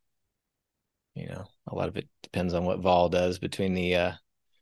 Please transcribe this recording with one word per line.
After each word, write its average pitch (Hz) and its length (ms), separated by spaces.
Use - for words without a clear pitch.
you - 140
know, 90 180
a - 100
lot 92 140
of 87 80
it - 100
depends 90 320
on 87 100
what 92 160
vol 90 300
does 90 300
between 92 340
the, 90 220
uh, 87 160